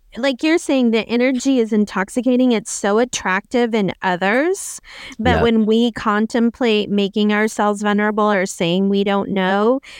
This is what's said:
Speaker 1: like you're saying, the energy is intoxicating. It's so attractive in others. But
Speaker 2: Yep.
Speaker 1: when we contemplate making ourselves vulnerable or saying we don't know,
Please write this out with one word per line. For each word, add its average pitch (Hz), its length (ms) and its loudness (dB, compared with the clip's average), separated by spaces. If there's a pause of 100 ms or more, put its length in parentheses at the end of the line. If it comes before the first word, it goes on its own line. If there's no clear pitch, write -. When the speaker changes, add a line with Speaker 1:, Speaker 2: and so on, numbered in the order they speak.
(180)
Speaker 1:
like 262 240 -4
you're 320 160 2
saying, 262 320 2
the 220 180 0
energy 254 520 0
is 220 120 0
intoxicating. 240 800 0
It's - 200 -2
so 208 260 0
attractive 214 760 -2
in 202 180 0 (100)
others. 202 760 -2 (380)
But 233 200 2
Speaker 2:
Yep. - 40 0
Speaker 1:
when 226 240 2
we 226 260 2
contemplate 220 1000 0
making 202 420 0
ourselves 208 500 0
vulnerable 208 500 0
or 196 140 0
saying 185 420 0
we 196 160 2
don't 196 260 -2
know, 202 500 0 (200)